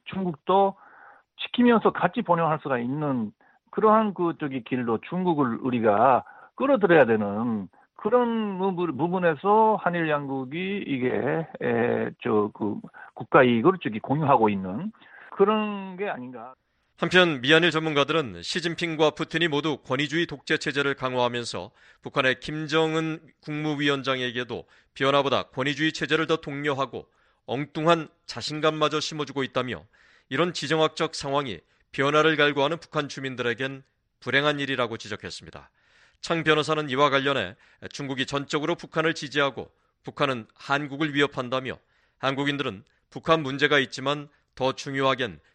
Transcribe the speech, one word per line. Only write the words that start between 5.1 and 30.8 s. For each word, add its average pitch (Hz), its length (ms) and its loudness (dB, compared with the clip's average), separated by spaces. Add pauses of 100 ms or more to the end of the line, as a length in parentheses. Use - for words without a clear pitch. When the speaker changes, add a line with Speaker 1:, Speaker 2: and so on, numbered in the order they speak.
Speaker 1:
우리가 117 600 4 (320)
끌어들여야 202 500 6
되는 107 640 0 (360)
그런 226 540 0
부분, 180 400 -2
부분에서 185 840 4
한일 170 280 0
양국이 147 760 -4
이게, 127 220 -2
에, 120 1000 0 (120)
저, 104 320 2
그, 104 220 -4 (380)
국가 135 320 4
이익을 120 260 4 (100)
저기 110 180 -6
공유하고 131 500 2
있는 101 420 -4 (400)
그런 202 640 0
게 196 140 -6
아닌가. 123 440 -12 (440)
Speaker 2:
한편 170 420 4
미한일 160 320 6
전문가들은 151 720 0
시진핑과 160 680 -2
푸틴이 165 360 -2
모두 147 300 -2
권위주의 147 480 -2
독재 151 320 -4
체제를 139 380 -2
강화하면서 120 760 -4 (300)
북한의 131 400 -2
김정은 156 800 -2 (220)
국무위원장에게도 135 1200 -4 (280)
비현화보다 135 500 2
권위주의 147 500 -4
체제를 156 340 -2
더 160 100 2
독려하고 139 680 -6 (380)
엉뚱한 151 640 0 (160)
자신감마저 151 760 -2
심어주고 143 440 -6
있다며 123 420 -6 (420)
이런 160 260 0
지정학적 156 600 0